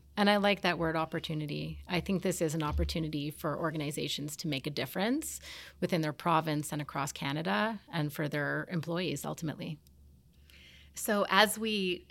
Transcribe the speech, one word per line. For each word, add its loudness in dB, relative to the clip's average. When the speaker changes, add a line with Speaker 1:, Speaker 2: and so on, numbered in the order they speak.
Speaker 1:
And 6
I 8
like 4
that 2
word 2
opportunity. -2
I 0
think 0
this 0
is 2
an 0
opportunity 0
for -4
organizations -2
to -4
make -2
a -4
difference -2
within 2
their 0
province 2
and -2
across -4
Canada -2
and 0
for -2
their -2
employees -2
ultimately. -6
Speaker 2:
So 0
as 6
we 0